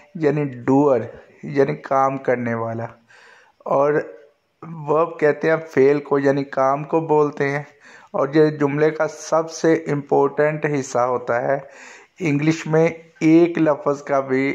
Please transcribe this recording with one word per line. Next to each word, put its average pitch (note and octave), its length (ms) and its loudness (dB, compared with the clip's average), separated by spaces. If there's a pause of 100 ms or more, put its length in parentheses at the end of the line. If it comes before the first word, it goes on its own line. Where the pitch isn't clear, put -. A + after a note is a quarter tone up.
(180)
यानी D3 280 0
डूअर, C3 640 2 (380)
यानी C#3 300 0
काम C3+ 420 -2
करने B2 360 -2
वाला, A2+ 340 -6 (800)
और D3 320 2 (640)
वर्ब D#3+ 580 -2
कहते D3+ 280 2
हैं D#3+ 80 2
फेल C#3+ 420 2
को, C#3+ 200 -2
यानी C#3 240 2
काम C#3 400 -2
को D#3+ 240 -2
बोलते D3 360 0
हैं। C#3+ 220 -4 (480)
और C#3 240 0
ये D#3 140 6
जुमले D3 400 0
का D#3 160 -2
सबसे D#3+ 640 -2 (160)
इम्पोर्टेंट D3 760 0
हिस्सा C3+ 380 -2
होता B2 440 -2
है। C#3 100 0 (640)
इंग्लिश D#3 460 0
में D#3+ 180 2 (380)
एक E3 340 6
लफ्ज़ D3 460 -2
का C#3 180 0
भी C3 220 0 (120)